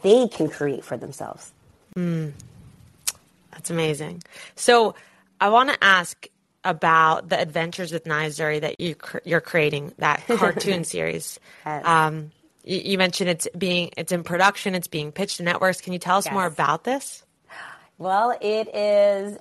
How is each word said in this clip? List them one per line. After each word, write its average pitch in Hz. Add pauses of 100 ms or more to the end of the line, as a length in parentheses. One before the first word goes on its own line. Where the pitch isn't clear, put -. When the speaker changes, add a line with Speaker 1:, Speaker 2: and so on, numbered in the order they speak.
Speaker 1:
they 226
can 156
create 143
for 127
themselves. - (440)
Speaker 2:
Mm. 165 (1160)
That's -
amazing. 165 (320)
So 233 (440)
I 202
wanna 254
ask 190 (360)
about 160
the 165
Adventures 165
with 165
Naya 156
Zuri 151
that -
you 147
cr-, -
you're 165
creating, 147
that -
Speaker 1:
<laughs> -
Speaker 2:
cartoon 185
series. 87 (260)
Speaker 1:
Yes. 151
Speaker 2:
Um, 156 (340)
y-, 185
you 196
mentioned 185
it's 170 (100)
being, 175
it's 165
in 175
production, 185
it's 180
being 151
pitched 196
to 175
networks. 175
Can 185
you 180
tell 180
us 180
more 190
Speaker 1:
Yes. 165
Speaker 2:
about 151
this? - (760)
Speaker 1:
Well, 202
it 214
is 202